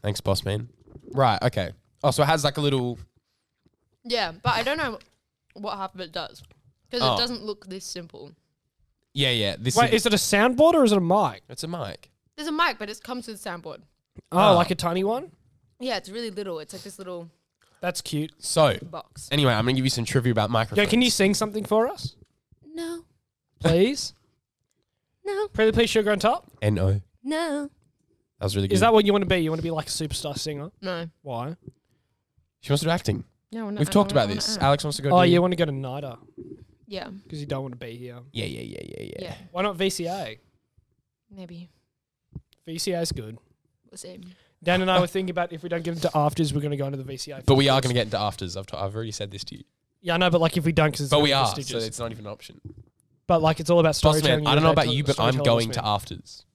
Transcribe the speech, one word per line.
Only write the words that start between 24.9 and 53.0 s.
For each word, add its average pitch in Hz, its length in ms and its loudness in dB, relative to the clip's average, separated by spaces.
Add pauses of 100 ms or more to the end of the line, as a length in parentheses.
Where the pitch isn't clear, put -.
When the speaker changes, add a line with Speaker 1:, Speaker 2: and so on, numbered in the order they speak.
Speaker 2:
No. 403 240 -4
Speaker 3:
Pretty 220 240 2
Please 226 180 2
Sugar 214 200 2
on 202 80 2
Top? 226 320 0 (100)
Speaker 1:
N 107 180 2
O. 98 220 2 (220)
Speaker 2:
No. 294 480 -4 (680)
Speaker 1:
That - 60 -6
was 98 120 -2
really 98 120 0
good. 101 60 2
Speaker 3:
Is 95 60 4
that 226 120 6
what 208 140 6
you 202 60 2
wanna 202 140 2
be? 185 120 2
You 160 120 0
wanna 160 120 -4
be, 165 80 -4
like, 156 160 -6
a - 40 -12
superstar 147 460 -6
singer? 147 340 -8 (120)
Speaker 2:
No. 170 260 -8 (140)
Speaker 3:
Why? 131 340 -8 (1040)
Speaker 1:
She - 120 -4
wants 143 80 2
to 151 60 -4
do 160 40 0
acting. 107 340 -2 (280)
Speaker 2:
No, 220 180 -8
no, 208 80 -8
Speaker 1:
We've 156 100 2
Speaker 2:
I - 40 -6
Speaker 1:
talked 196 180 4
Speaker 2:
don't - 80 -6
Speaker 1:
about - 100 4
Speaker 2:
wanna 202 60 -2
Speaker 1:
this. - 220 -4
Speaker 2:
act. - 60 -4
Speaker 1:
Alex 139 220 2
wants 147 120 -4
to 139 60 -8
go 139 140 -2
Speaker 3:
Oh, 180 80 8
Speaker 1:
do 175 60 6
Speaker 3:
you 175 100 6
wanna 180 160 0
go 165 80 0
to 147 80 -2
nida? 135 460 -10 (680)
Speaker 2:
Yeah. 190 220 -10 (200)
Speaker 3:
'Cause 151 120 -10
you 147 60 -10
don't 135 160 -6
wanna 123 140 -10
be 117 200 -14
here. 123 220 -16 (140)
Speaker 1:
Yeah, 110 120 -6
yeah, 65 160 -8
yeah, 50 220 -12
yeah, 50 200 -12
yeah. 50 160 -12
Speaker 2:
Yeah. 175 160 -12 (180)
Speaker 3:
Why 175 100 -4
not 202 140 -4
V 190 120 0
C 175 180 -4
A? 156 320 -8 (920)
Speaker 2:
Maybe. 175 400 -18 (960)
Speaker 3:
V 165 120 -8
C 190 140 -2
A 170 80 -2
is 165 120 -2
good. 113 260 -10 (520)
Speaker 2:
We'll - 80 -20
see. 180 220 -18 (420)
Speaker 3:
Dan 180 200 2
and 185 80 2
I 180 100 6
were 180 60 2
thinking 185 240 -4
about 175 220 -4
if 160 100 -12
we 180 60 -10
don't 170 160 -4
get 170 100 -4
into 165 200 0
afters, 147 400 2
we're 151 60 0
gonna 147 160 -4
go 139 100 -4
into 139 120 -8
the 131 60 -10
V 135 120 -12
C - 160 -12
A. 135 120 -14
Speaker 1:
But 135 120 6
we 139 120 6
are 135 80 6
Speaker 3:
first. 131 80 2
Speaker 1:
gonna 123 100 0
get 120 120 2
into 107 120 -4
afters. 98 380 -4
I've 98 100 -10
t-, - 100 -12
I've 98 180 -6
already 113 180 -8
said 101 180 -10
this 104 140 -12
to - 120 -14
you. - 80 -20 (360)
Speaker 3:
Yeah, 170 140 -2
I - 40 0
know, 180 120 4
but, 170 120 4
like, 165 160 2
if 147 80 -2
we 160 60 2
don't, 151 200 4
'cause - 80 -8
it's 139 100 -2
Speaker 1:
But 147 60 6
Speaker 3:
very 147 140 6
Speaker 1:
we - 20 4
are, 135 140 4
so 98 80 0
Speaker 3:
prestigious. 127 320 -6
Speaker 1:
it's - 120 -10
not 117 140 -6
even 110 140 -14
an 104 60 -10
option. - 280 -18 (680)